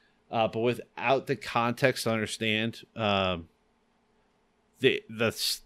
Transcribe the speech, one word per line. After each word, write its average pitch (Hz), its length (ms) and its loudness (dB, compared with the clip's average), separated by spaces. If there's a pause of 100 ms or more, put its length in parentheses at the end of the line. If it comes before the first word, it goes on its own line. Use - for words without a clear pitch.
(300)
Uh, 113 180 2
but 113 120 -4
without 120 680 0
the 135 100 -2
context 120 680 0
to 117 60 0
understand, 110 720 -2 (140)
um, 95 520 0 (1300)
the, 127 320 2
the 113 160 0
s-, - 400 -2